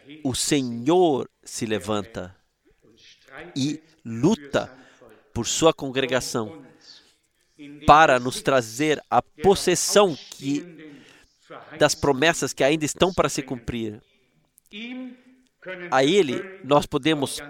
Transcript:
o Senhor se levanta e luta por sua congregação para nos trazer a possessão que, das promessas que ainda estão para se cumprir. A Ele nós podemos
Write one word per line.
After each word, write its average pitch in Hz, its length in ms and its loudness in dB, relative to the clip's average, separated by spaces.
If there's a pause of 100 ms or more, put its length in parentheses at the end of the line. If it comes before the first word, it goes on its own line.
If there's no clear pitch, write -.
(220)
o 131 120 -2
Senhor 135 920 2 (140)
se - 240 -8
levanta 101 720 -4 (1200)
e 147 260 -4 (220)
luta 135 680 -2 (640)
por 113 120 -4
sua 160 280 4
congregação 127 880 -4 (1200)
para 147 340 6
nos 123 200 -8
trazer 135 680 -2
a 117 100 0
possessão 180 960 2 (140)
que, 151 640 -8 (840)
das 151 160 4
promessas 143 580 0
que - 100 -2
ainda 151 220 2
estão 175 280 0
para 160 160 2
se 147 140 -4
cumprir. 117 580 -8 (1900)
A 135 140 4
Ele 147 580 0
nós 143 240 4
podemos 147 640 -2